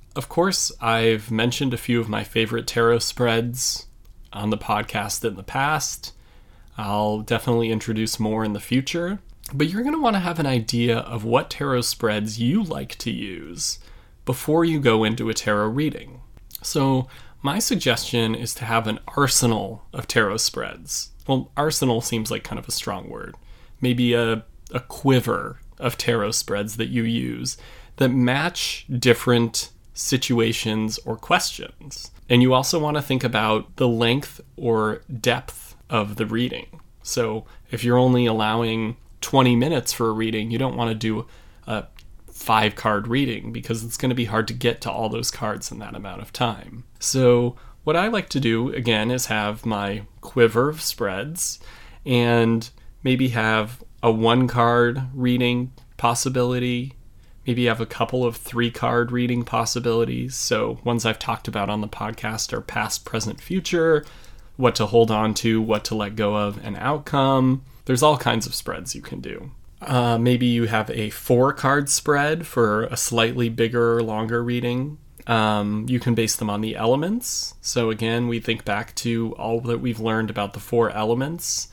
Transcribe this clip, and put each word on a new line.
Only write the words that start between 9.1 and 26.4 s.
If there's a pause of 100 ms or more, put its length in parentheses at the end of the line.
But
you're
gonna
wanna
have
an
idea
of
what
tarot
spreads
you
like
to
use (460)
before
you
go
into
a
tarot
reading. (420)
So (340)
my
suggestion
is
to
have
an (160)
arsenal
of
tarot
spreads. (160)
Well,
arsenal
seems
like
kind
of
a
strong
word. (460)
Maybe
a, (280)
a
quiver (200)
of
tarot
spreads